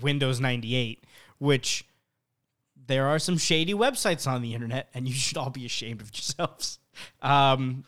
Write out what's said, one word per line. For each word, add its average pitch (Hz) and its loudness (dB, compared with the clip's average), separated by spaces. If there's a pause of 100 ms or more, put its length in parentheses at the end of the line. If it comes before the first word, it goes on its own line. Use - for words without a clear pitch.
Windows 135 2
ninety-eight, 120 -2 (340)
which - 2 (1000)
there 135 2
are 151 2
some 175 0
shady 165 2
websites 220 0
on 127 0
the 117 -6
internet, 120 -6
and 127 -6
you 127 -2
should 135 -2
all 135 -2
be 127 -10
ashamed 113 -8
of 107 -16
yourselves. - -6 (400)
Um, 135 4